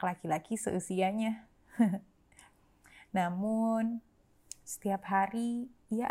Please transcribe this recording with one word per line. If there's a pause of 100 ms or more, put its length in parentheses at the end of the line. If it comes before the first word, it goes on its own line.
laki-laki
seusianya. (280)
<laughs> (1300)
Namun, (640)
setiap
hari (240)
ia